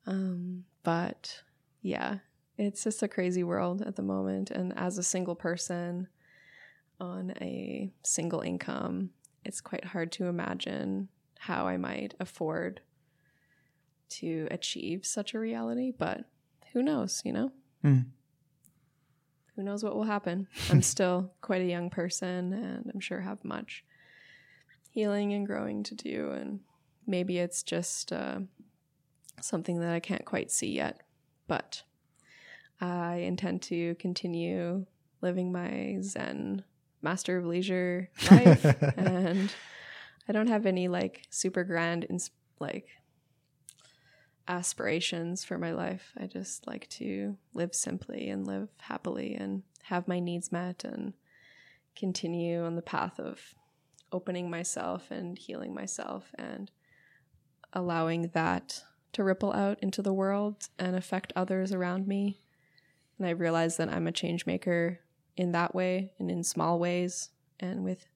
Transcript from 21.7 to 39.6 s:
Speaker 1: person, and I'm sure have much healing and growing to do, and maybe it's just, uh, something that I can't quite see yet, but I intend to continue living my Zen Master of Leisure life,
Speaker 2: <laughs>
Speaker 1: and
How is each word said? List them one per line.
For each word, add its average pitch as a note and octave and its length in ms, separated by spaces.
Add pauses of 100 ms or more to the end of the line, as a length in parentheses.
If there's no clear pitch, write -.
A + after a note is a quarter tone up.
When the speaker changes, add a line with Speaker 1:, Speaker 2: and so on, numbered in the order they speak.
Speaker 1:
person, F3+ 640
and G3 400
I'm G3+ 60
sure - 220
have G3 220
much - 400 (1080)
healing G3+ 420
and G3+ 140
growing G#3 360
to G#3+ 120
do, - 340
and G3 300 (480)
maybe F3+ 320
it's F3 240
just, - 500
uh, - 280 (1000)
something E3+ 380
that E3+ 140
I E3+ 60
can't - 260
quite - 260
see - 200
yet, - 300 (460)
but - 340 (960)
I F3 360
intend F3+ 480
to E3+ 320
continue F3 880 (360)
living F3+ 300
my F3+ 500
Zen G3 600 (380)
Master F3+ 360
of F3+ 80
Leisure F3+ 640 (200)
life, D#3+ 340 (200)
Speaker 2:
<laughs> C#3 140
Speaker 1:
and F#3 560 (760)